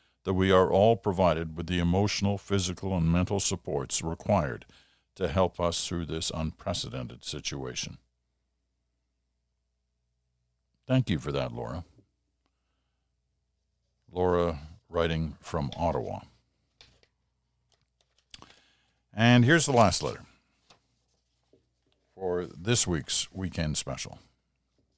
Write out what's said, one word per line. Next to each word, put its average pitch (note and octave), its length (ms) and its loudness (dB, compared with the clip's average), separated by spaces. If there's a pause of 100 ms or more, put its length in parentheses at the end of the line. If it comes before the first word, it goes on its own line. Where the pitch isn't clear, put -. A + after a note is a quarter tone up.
(240)
that F#2+ 100 0
we F#2+ 160 4
are F#2 220 6
all G#2+ 240 4
provided E2+ 600 0
with E2+ 120 -8
the F2+ 100 -2
emotional, G2 600 0
physical, F#2+ 580 -4
and E2 160 2
mental F2+ 260 0
supports - 640 -4
required D#2+ 640 -2 (480)
to F2+ 140 -4
help F2 320 0
us E2+ 260 -2
through E2+ 200 -4
this D#2+ 280 -6
unprecedented D#2 880 -8
situation. B1+ 760 -10 (3000)
Thank B2+ 240 2
you E2 80 2
for - 140 -6
that, B1+ 200 -4
Laura. A#1+ 320 -10 (2250)
Laura F2 500 2 (280)
writing D#2+ 520 -2
from D2 360 -4
Ottawa. A#1 440 -4 (3000)
And A#2+ 320 6
here's D#3 220 6
the C#3+ 60 0
last A2 300 6
letter - 220 -6 (1900)
for F2+ 320 -2
this A2+ 400 -2
week's - 460 -2
weekend E2 440 -4
special. - 420 -8 (800)